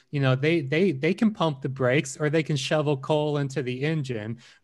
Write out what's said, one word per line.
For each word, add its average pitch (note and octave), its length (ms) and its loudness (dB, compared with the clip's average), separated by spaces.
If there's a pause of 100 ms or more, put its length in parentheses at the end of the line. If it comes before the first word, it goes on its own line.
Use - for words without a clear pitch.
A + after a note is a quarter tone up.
(120)
you C#3+ 80 -2
know, C3 140 4
they, D#3 280 2
they, D#3 300 2
they D#3 200 0
can G#3 180 2
pump D#3+ 300 -2
the D3 80 -6
brakes C3 500 0
or D3+ 120 0
they D#3+ 120 2
can D3+ 140 -2
shovel D3+ 400 0
coal D3+ 400 0
into C#3 260 -2
the B2 200 -4
engine, B2+ 560 -4 (260)